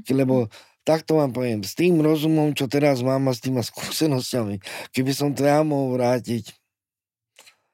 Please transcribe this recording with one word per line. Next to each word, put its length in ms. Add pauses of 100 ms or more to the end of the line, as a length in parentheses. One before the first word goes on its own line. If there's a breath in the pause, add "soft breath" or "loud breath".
Ke-, 140
lebo 200 (460 loud breath)
takto 360
vám 140
poviem, 280
s 140
tým 240
rozumom, 540
čo 140
teraz 360
mám 240
a 60
s 80
týma 220
skúsenosťami, 1000 (280 loud breath)
keby 220
som 180
to 140
ja 160
mohol 340
vrátiť, 600 (1200 soft breath)